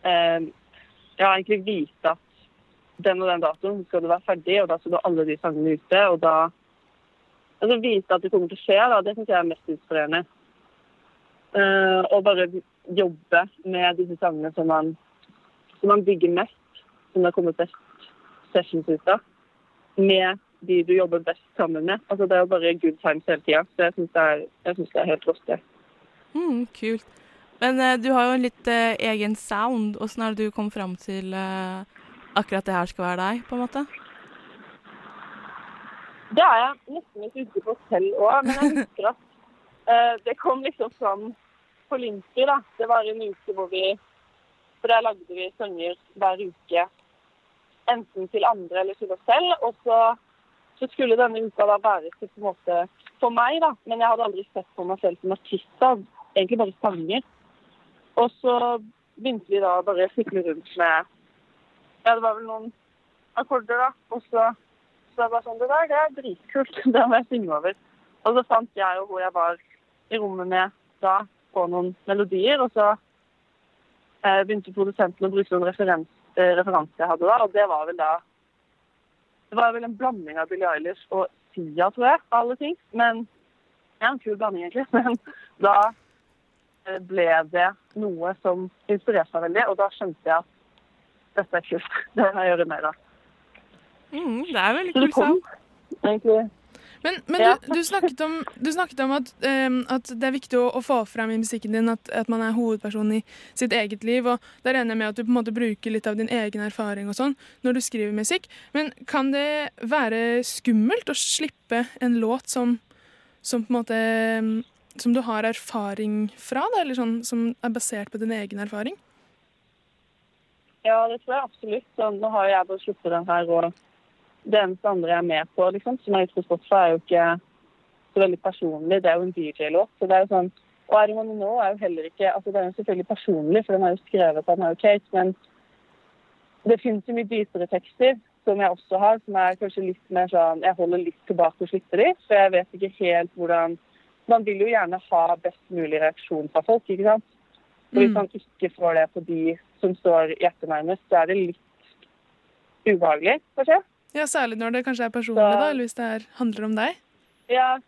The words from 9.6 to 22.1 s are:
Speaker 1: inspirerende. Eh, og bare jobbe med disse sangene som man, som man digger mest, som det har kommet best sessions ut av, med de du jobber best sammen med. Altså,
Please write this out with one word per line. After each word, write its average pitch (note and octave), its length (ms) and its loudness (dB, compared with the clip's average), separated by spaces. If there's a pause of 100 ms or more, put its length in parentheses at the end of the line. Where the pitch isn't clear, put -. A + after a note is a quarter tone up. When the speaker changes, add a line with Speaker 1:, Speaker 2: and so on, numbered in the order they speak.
Speaker 1:
inspirerende. D#3 480 -4 (1300)
Eh, F#3+ 560 4
og G3 160 4
bare F#3 240 4 (480)
jobbe F3 460 0 (200)
med F3+ 380 0
disse F3 180 -4
sangene D#3+ 340 -2
som D#3+ 140 -2
man, D#3+ 280 0 (880)
som G3+ 100 6
man G#3 100 4
digger F3 300 2
mest, F#3 240 -2 (560)
som F#3+ 80 0
det F3 80 4
har - 80 -2
kommet E3+ 200 0
best E3+ 200 -4 (800)
sessions E3 340 -2
ut D#3 180 -2
av, G3+ 140 2 (760)
med F#3+ 440 2 (240)
de F3+ 160 2
du F3 140 2
jobber E3+ 260 2
best E3 300 -6
sammen E3 340 -2
med. G3 240 -2
Altså, G3+ 160 0